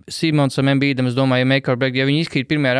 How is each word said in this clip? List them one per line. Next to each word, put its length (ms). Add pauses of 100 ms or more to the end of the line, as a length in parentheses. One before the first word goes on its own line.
(100)
Simonsam, 580
Embiidam, 380
es 80
domāju, 320
ja 20
make 220
or 80
break, 160
ja 140
viņi 180
izkrīt 240
pirmajā 300